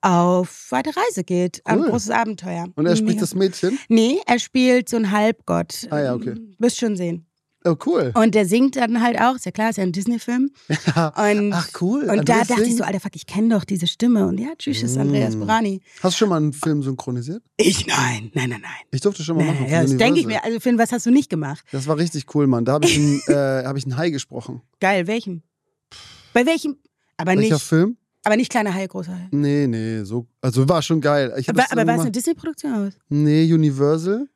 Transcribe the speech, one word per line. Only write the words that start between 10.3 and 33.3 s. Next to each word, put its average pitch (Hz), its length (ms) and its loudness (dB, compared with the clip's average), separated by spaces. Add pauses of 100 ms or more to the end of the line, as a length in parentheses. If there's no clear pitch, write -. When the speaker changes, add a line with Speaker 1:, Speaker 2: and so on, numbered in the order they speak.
Speaker 2:
<laughs> - 160 -2 (100)
Ja. 160 120 2 (240)
Speaker 1:
Und, 208 200 2
Speaker 2:
Ach, 175 160 -4 (140)
cool. 233 220 0
Speaker 1:
und 214 80 -2
Speaker 2:
Ah, 202 60 2
du 208 60 0
Speaker 1:
da 233 120 4
Speaker 2:
willst 226 160 2
Speaker 1:
dachte 226 100 2
ich 233 60 2
Speaker 2:
singen? 233 100 0
Speaker 1:
so, 233 60 0
Alter, 196 160 -4
fuck, - 160 -12
ich 151 100 -16
kenn 220 240 0
doch 214 140 2
diese 175 240 -4
Stimme. 220 400 2
Und 185 120 -2
ja, 247 160 -6
tschüss, - 280 -4
ist - 160 -2
Andreas - 360 0
Speaker 2:
Mm. 214 40 -6
Speaker 1:
Burani. 208 420 0 (220)
Speaker 2:
Hast 180 100 2
du - 60 -4
schon 214 100 2
mal 170 80 2
einen 151 160 0
Film 147 300 -2
synchronisiert? 131 580 -6 (160)
Speaker 1:
Ich? 220 300 2
Nein, 117 480 -2
nein, 127 140 -2
nein, 113 120 -8
nein. - 100 -16 (200)
Speaker 2:
Ich 131 100 -4
durfte 202 220 -2
schon 160 140 -2
mal 160 80 4
Speaker 1:
Nein, 151 100 0
Speaker 2:
machen, 131 120 -2
Speaker 1:
ja, 160 140 2
Speaker 2:
von 135 80 4
Speaker 1:
das 135 80 2
denk 247 180 4
ich 330 100 2
Speaker 2:
Universal. - 20 -4
Speaker 1:
mir. 214 180 -4
Also, 226 140 -2
Film, 240 180 2
was 226 140 2
hast 240 160 -4
du 240 40 4
nicht 269 200 4
gemacht? 151 400 -6
Speaker 2:
Das 135 160 -6
war 156 100 0
richtig 156 380 -2
cool, 147 100 4
Mann. 120 200 2
Da 131 80 2
hab 147 120 0
ich 170 120 -4
einen, 147 260 2
Speaker 1:
<laughs> - 60 -12
Speaker 2:
äh, 135 360 0
hab 135 120 -6
ich 135 80 -8
einen 127 120 -6
Hai 170 140 -2
gesprochen. 127 500 -12 (180)
Speaker 1:
Geil, 190 280 0
welchen? 180 340 -6 (920)
Bei 247 120 4
welchem? 311 300 -2 (420)
Aber 180 180 0
Speaker 2:
Welcher 208 200 4
Speaker 1:
nicht, 143 80 -2
Speaker 2:
Film? 180 340 2 (260)
Speaker 1:
aber 214 140 4
nicht 254 140 0
kleiner 208 240 0
Hai, 190 100 -4
großer 180 260 -10
Hai. 180 200 -12
Speaker 2:
Nee, 143 340 2
nee, 113 380 -2
so, 117 240 -6 (120)
also 131 300 2
war 165 140 4
schon 160 180 0
geil. 143 380 2
Ich 131 100 -4
hab 220 60 0
Speaker 1:
Aber, 247 80 4
Speaker 2:
das 262 80 -2
Speaker 1:
aber - 100 0
Speaker 2:
dann 165 60 4
Speaker 1:
war 165 80 4
es - 20 0
Speaker 2:
gemacht. 165 80 0
Speaker 1:
eine 226 60 -2
Disney-Produktion 294 640 -4
oder 202 160 -2
was? 190 40 -16 (160)
Speaker 2:
Nee, 151 420 4